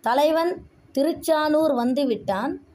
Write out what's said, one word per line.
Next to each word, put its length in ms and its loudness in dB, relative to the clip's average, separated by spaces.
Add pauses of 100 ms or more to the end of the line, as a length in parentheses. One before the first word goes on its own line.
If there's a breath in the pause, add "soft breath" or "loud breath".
தலைவன் 600 0 (300)
திருச்சானூர் 800 0
வந்து 320 0
விட்டான் 580 -4 (100)